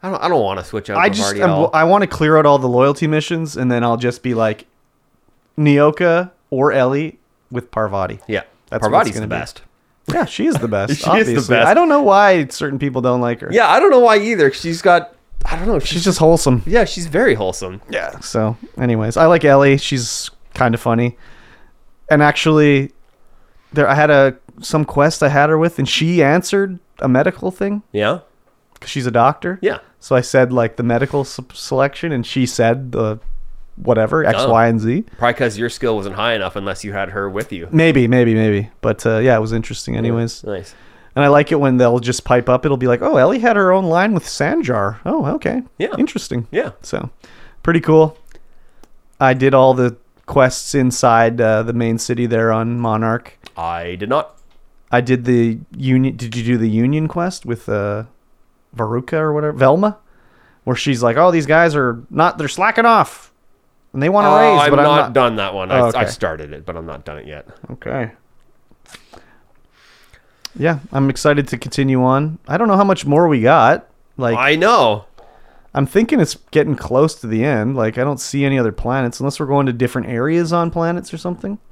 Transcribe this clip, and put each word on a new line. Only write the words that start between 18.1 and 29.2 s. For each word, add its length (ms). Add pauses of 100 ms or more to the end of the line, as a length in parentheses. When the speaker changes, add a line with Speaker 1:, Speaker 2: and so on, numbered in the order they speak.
Speaker 2:
so 380 (200)
anyways, 400
I 100
like 180
Ellie. 320
She's 540 (240)
kinda 240
funny. 360 (960)
And 140
actually, 680 (800)
there, 160
I 60
had 160
a, 260 (260)
some 220
quest 380
I 80
had 200
her 100
with, 180
and 100
she 360
answered 560 (200)
a 80
medical 440
thing. 400
Speaker 1:
Yeah? 300 (580)
Speaker 2:
'Cause 100
she's 160
a 60
doctor. 500